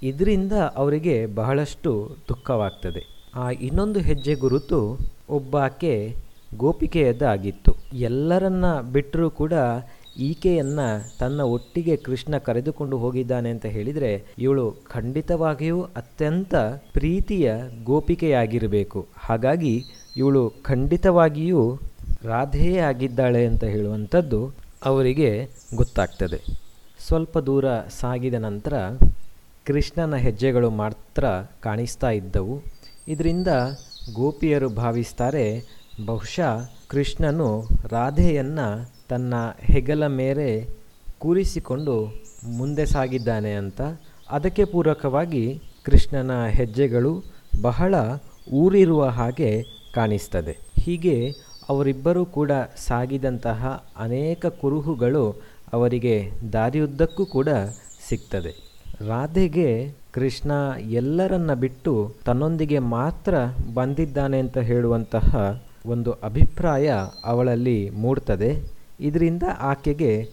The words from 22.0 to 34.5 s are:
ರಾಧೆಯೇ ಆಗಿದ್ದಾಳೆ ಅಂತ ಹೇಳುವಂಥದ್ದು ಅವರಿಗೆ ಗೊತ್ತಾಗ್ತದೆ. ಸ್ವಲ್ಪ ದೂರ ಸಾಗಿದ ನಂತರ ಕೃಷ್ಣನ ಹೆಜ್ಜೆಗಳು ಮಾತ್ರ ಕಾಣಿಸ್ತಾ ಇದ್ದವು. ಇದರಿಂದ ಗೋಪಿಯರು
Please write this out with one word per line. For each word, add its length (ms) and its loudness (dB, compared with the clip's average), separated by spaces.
ರಾಧೆಯೇ 540 2
ಆಗಿದ್ದಾಳೆ 680 2
ಅಂತ 180 2
ಹೇಳುವಂಥದ್ದು 920 0
ಅವರಿಗೆ 640 2
ಗೊತ್ತಾಗ್ತದೆ. 680 0
ಸ್ವಲ್ಪ 320 0
ದೂರ 260 2
ಸಾಗಿದ 340 -2
ನಂತರ 400 -4
ಕೃಷ್ಣನ 500 -2
ಹೆಜ್ಜೆಗಳು 540 2
ಮಾತ್ರ 540 -4
ಕಾಣಿಸ್ತಾ 500 -4
ಇದ್ದವು. 520 -4
ಇದರಿಂದ 400 0
ಗೋಪಿಯರು 560 0